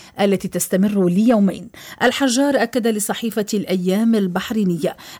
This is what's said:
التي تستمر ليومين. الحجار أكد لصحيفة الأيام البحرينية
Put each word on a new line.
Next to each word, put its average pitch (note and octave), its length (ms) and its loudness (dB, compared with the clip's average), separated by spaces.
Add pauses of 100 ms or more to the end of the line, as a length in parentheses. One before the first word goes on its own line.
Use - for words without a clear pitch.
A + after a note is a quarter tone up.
(200)
التي G3 280 0
تستمر F#3+ 600 0
ليومين. G3+ 600 2 (340)
الحجار C4 600 0
أكد A#3 240 -2
لصحيفة G#3+ 680 -2
الأيام F#3+ 600 0
البحرينية F#3 840 -2 (240)